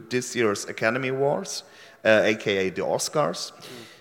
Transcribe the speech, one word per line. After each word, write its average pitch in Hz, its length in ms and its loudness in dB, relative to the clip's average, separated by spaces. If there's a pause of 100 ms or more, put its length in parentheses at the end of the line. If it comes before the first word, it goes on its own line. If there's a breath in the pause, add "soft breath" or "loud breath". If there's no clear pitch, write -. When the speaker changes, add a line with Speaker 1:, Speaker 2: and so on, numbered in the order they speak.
Speaker 1:
this 127 260 -4
year's 107 300 2
Academy 117 420 -2
Awards, 139 560 -2 (420 loud breath)
uh, 110 160 8 (100)
A 110 40 0
K 98 320 0
A - 20 -2
the 92 120 -4
Oscars. 147 720 -2
Speaker 2:
Mm. - 80 -20 (400 loud breath)